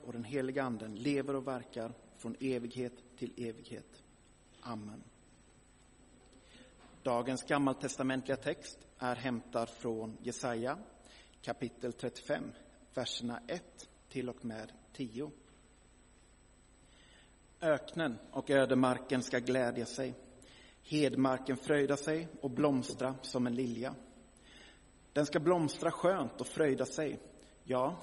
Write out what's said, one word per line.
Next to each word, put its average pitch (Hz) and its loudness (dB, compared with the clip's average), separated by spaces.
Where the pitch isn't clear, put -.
och 120 -8
den 117 -6
heliga 131 0
Anden 110 -2
lever 139 2
och 131 -2
verkar 117 -4
från 117 -6
evighet 123 -4
till 120 -6
evighet. 120 -10
Amen. 107 -8
Dagens 127 2
gammaltestamentliga 135 2
text - -6
är 123 0
hämtad 117 -2
från 110 -4
Jesaja, 120 -2
kapitel 120 -4
trettiofem, 123 -4
verserna 120 -4
ett - -10
till 123 -4
och - -10
med 110 -8
tio. 131 -6
Öknen 151 2
och - -4
ödemarken 127 6
ska 127 0
glädja 120 2
sig, 127 -4
hedmarken 131 2
fröjda 143 4
sig 160 -2
och 135 -2
blomstra 127 2
som 123 0
en 120 0
lilja. 120 -2
Den 147 4
ska 170 0
blomstra 165 4
skönt 175 2
och 127 -2
fröjda 135 4
sig, - -4
ja, 131 2